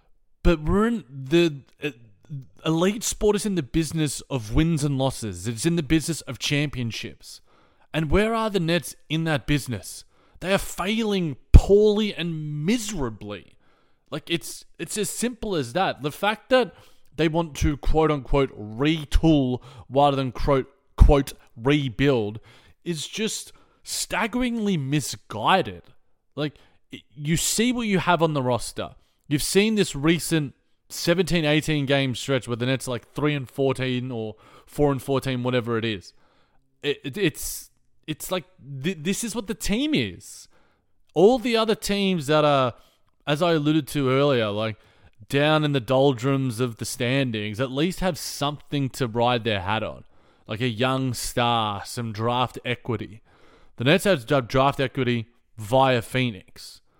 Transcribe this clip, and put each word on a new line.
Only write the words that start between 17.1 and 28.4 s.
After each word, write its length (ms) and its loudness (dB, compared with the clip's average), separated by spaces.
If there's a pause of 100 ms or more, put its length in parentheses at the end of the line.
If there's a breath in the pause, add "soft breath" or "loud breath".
they 120 4
want 300 -2
to, 200 2
quote 320 4
unquote, 480 2
retool 1040 2 (280 loud breath)
rather 280 4
than, 140 -2
quote, 360 0 (300)
quote, 360 4 (220 soft breath)
rebuild 840 -2 (440 soft breath)
is 240 -8
just 460 -8 (300 soft breath)
staggeringly 920 -4
misguided. 1080 -2 (520)
Like, 200 -6 (360 soft breath)
y-, 100 -16 (140)
you 220 0
see 340 0
what 140 -2
you 140 2
have 240 2
on 100 4
the 80 0